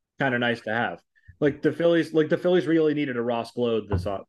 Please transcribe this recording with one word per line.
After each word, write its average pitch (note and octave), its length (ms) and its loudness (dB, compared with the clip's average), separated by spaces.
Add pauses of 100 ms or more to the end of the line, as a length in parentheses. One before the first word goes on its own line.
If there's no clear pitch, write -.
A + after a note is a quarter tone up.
(200)
kinda C3 180 0
nice A#2+ 240 -2
to G#2+ 100 -6
have. G#2+ 300 -4 (380)
Like, D3 240 0
the D#3 80 4
Phillies, E3 420 2
like, D#3 160 2
the E3+ 80 0
Phillies F3+ 300 2
really D#3 260 2
needed C#3 240 -4
a A#2 60 -2
Ross A#2 300 -4
Gload A2+ 360 -2
this, F#2+ 160 -2
uh, G2 240 -4